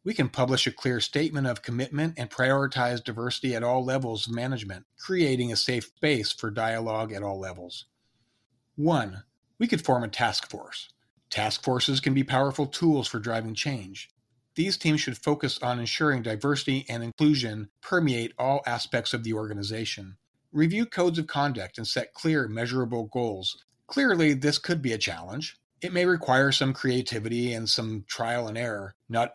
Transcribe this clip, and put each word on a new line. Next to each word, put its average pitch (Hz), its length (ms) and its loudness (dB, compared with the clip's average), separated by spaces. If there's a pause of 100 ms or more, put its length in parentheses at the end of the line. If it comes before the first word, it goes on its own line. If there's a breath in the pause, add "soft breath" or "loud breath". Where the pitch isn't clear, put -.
We 208 100 -4
can 135 140 2
publish 127 400 0
a 113 60 -2
clear 123 260 -2
statement 147 480 0
of 120 140 -4
commitment 143 560 -2
and 120 120 -6
prioritize 131 720 2
diversity 120 540 -4
at 113 80 -2
all 127 220 2
levels 127 420 -2
of 117 80 -4
management, 117 500 -6 (140)
creating 131 540 2
a - 20 -2
safe 120 300 0
space 135 480 0
for 113 180 -6
dialogue 113 640 -2
at 101 100 -6
all 98 160 -4
levels. 90 460 -12 (880)
One, 127 480 0 (340)
we 233 100 2
could 208 180 0
form 123 180 4
a 110 60 -4
task - 400 0
force. - 400 -12 (400)
Task 107 340 -2
forces 131 380 2
can 135 120 2
be 135 120 4
powerful 135 400 2
tools 147 420 2
for 113 120 -6
driving 113 360 -4
change. 104 540 -6 (440)
These 185 220 0
teams 151 240 4
should 123 180 -4
focus 147 460 0
on 123 160 0
ensuring 127 440 0
diversity 135 640 0
and 117 120 -4
inclusion 117 680 2 (120)
permeate 135 560 2
all 135 280 2
aspects 117 480 -2
of 117 100 -4
the 113 100 -2
organization. 104 840 -6 (340)
Review 165 340 4
codes 180 320 2
of 156 80 0
conduct 139 520 -2
and 113 100 -8
set - 260 -4
clear, 151 360 0
measurable 117 640 -2
goals. 107 500 -4 (240)
Clearly, 180 460 4
this 139 240 2
could 170 240 -2
be 131 100 0
a 110 60 -2
challenge. 92 580 -6 (240)
It 180 140 -6
may 180 120 2
require 139 460 4
some 135 220 2
creativity 120 800 -2
and 113 160 -4
some 110 400 -2
trial 117 400 -2
and 110 80 -8
error. 104 360 -6 (140)
Not 117 280 0